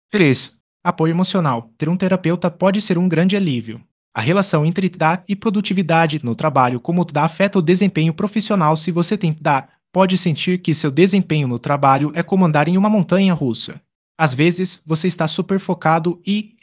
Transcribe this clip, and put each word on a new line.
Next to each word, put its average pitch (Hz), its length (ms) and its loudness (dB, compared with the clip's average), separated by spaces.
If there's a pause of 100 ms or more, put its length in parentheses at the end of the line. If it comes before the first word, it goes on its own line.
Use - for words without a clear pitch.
(120)
Três, 156 440 2 (280)
apoio 175 260 0
emocional, 165 680 -2
ter 156 140 -4
um 180 80 0
terapeuta 180 540 -2
pode 196 320 0
ser 170 160 0
um 185 100 0
grande 180 260 2
alívio. 120 460 -4 (320)
A 113 80 -2
relação 160 460 0
entre 185 200 0
tda 175 400 0
e 202 80 -2
produtividade 165 880 0
no 117 120 -2
trabalho, 127 440 2
como 175 240 0
tda 147 200 -2
afeta 196 340 0
o 190 40 4
desempenho 170 520 2
profissional. 190 640 0
Se 170 140 -4
você 175 260 0
tem 165 160 -2
tda, 143 340 -2 (240)
pode 185 240 2
sentir 180 440 -2
que 170 160 -2
seu 147 160 -2
desempenho 165 560 2
no 120 100 -4
trabalho 143 560 2
é 170 80 -2
como 185 240 2
andar 151 220 2
em 180 100 2
uma 196 100 2
montanha 190 460 2
russa. 131 480 -4 (360)
Às 156 160 0
vezes, 170 520 0
você 156 240 -2
está 165 180 -2
super 190 320 -2
focado 170 680 -2
e, 208 380 -4